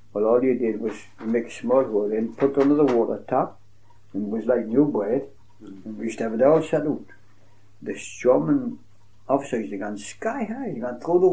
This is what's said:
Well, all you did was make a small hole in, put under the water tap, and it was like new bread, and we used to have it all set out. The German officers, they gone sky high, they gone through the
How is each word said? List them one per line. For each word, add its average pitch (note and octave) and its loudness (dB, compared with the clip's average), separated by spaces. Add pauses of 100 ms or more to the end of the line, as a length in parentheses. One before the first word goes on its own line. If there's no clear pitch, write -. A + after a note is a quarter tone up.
(140)
Well, G#2 0
all A#2+ 4
you B2+ 2
did A2 -2
was A2 -4 (280)
make A2+ -2
a - -16
small B2+ 2
hole G#2 0
in, A2+ -2
put C#3 0
under C#3 6
the D3+ 6
water A2+ 2
tap, C#3+ -2 (560)
and G#2 -4
it - -6
was G#2+ -4
like A#2 2
new B2+ 2
bread, A#2+ -2 (340)
and G#2 -14
we A2 -8
used G#2+ -6
to A#2 -4
have A2 -6
it A2+ 0
all D#3 6
set D#3 -2
out. C#3+ -4 (760)
The G#2 -8
German C#3 0 (500)
officers, B2 -2
they G2+ -8
gone G#2 -6
sky A#3 -6
high, A#3 -8
they A2+ -10
gone A#2+ -8
through E3+ 2
the F#3 6